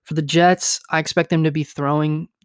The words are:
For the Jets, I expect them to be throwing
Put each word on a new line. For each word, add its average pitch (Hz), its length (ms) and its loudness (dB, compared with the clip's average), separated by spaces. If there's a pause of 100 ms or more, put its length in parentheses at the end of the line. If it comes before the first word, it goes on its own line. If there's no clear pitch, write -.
For - 100 -8
the 160 80 -2
Jets, 170 680 2
I 160 100 -2
expect 160 300 -2
them 160 160 2
to 160 60 2
be 147 140 -4
throwing 151 640 -2 (160)